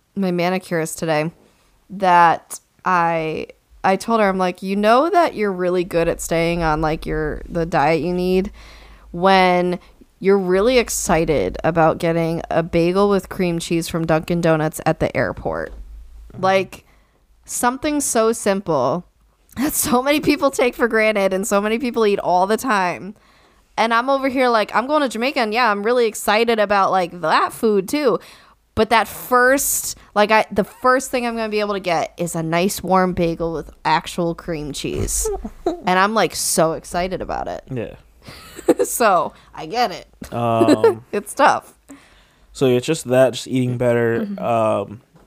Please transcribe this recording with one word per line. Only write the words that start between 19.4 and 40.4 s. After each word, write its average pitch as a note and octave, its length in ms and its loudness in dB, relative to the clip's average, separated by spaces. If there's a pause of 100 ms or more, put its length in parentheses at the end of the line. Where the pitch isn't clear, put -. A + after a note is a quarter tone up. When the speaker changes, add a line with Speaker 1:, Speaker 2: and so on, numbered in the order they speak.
Speaker 1:
that D4 160 -2
so B3+ 300 0
many D4 180 2
people C#4 300 2
take B3 240 0
for B3 140 2
granted G#3+ 440 2
and F#3+ 140 -2
so G3+ 140 0
many G#3+ 180 0
people A#3 280 0
eat G3+ 120 2
all F3+ 280 2
the G#3+ 100 2
time. F#3+ 580 -4 (600)
And A3+ 180 0
I'm A#3+ 160 0
over C4+ 180 0
here B3+ 200 2
like, A3+ 260 0
I'm A3 120 0
going D4+ 160 2
to C4+ 60 0
Jamaica A#3+ 320 -2
and G#3+ 140 -2
yeah, A#3+ 160 2
I'm G3+ 120 -2
really A#3+ 240 2
excited A3 520 0
about, G3+ 320 2
like, F3+ 320 -2
that B3 300 0
food G3+ 360 0
too. C4 300 0 (580)
But G#3+ 140 2
that A3 160 4
first, - 880 0 (200)
like, G#3 160 4
I, A3 180 4
the G3+ 140 0
first B3+ 480 0
thing B3 140 -2
I'm A#3 100 -4
gonna A3+ 120 -4
be G#3+ 120 -2
able G#3 140 -2
to G3 60 -4
get E3+ 360 -2
is E3+ 180 -4
a E3 80 -2
nice E3+ 400 0
warm F#3 300 2
bagel E3 400 -2
with D3+ 180 -10 (140)
actual E3+ 500 -2
cream D3+ 380 -8
cheese. - 600 -4
Speaker 2:
<laughs> - 320 -12 (200)
Speaker 1:
And F#3 120 2
I'm, G3+ 160 2
like, F#3+ 200 2
so - 380 0
excited F3 500 -8
about C#2 240 -6
it. F2 240 -10
Speaker 2:
Yeah. A2 280 -8
Speaker 1:
<laughs> - 60 -20 (800)
So, G3+ 500 2 (200)
I D#3 120 -12
get G#3+ 260 -2
it. - 400 -16
Speaker 2:
Um, A#2 760 2